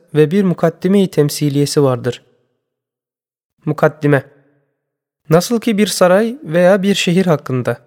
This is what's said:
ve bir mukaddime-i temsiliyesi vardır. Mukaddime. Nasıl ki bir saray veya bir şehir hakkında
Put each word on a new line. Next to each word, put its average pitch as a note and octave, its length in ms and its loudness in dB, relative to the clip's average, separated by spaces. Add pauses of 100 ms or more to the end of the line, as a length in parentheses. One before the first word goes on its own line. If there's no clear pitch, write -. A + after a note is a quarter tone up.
(140)
ve D3 160 2
bir G3 140 0
mukaddime-i F3+ 640 0
temsiliyesi C#3+ 760 -2
vardır. B2 420 -2 (1400)
Mukaddime. D3 600 0 (1040)
Nasıl F3 300 0
ki A3+ 180 -2
bir G#3 80 2
saray G3+ 580 0
veya F3+ 380 2
bir G3 120 0
şehir F#3 320 0
hakkında B2+ 500 -2 (100)